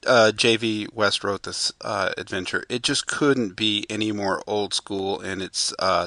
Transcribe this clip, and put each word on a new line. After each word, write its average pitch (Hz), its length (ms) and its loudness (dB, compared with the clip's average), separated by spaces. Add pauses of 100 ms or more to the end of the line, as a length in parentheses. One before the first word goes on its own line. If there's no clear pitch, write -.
uh, 113 260 8
J 113 240 4
V 107 360 -2
West 101 320 0
wrote 98 200 -2
this, - 360 -4
uh, 98 380 -2
adventure, 95 500 -6
it 123 140 -4
just - 240 -2
couldn't 120 500 2
be 107 320 0
any 107 240 -2
more 98 340 -2
old 101 280 -2
school 98 460 -4
in 95 200 -6
its, - 380 -4
uh, 90 280 2